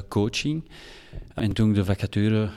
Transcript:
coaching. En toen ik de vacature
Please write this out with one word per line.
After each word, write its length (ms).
coaching. 600
En 180
toen 160
ik 60
de 100
vacature 720